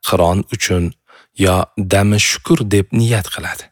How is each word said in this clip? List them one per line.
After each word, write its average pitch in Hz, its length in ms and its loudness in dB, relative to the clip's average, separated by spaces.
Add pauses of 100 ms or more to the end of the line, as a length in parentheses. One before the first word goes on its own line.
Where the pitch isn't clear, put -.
Qiron 90 440 0
uchun 90 400 -2 (540)
yo 92 180 2 (240)
dami 101 380 2
shukr - 440 0
deb 101 260 0
niyat 117 400 0
qiladi. - 440 -10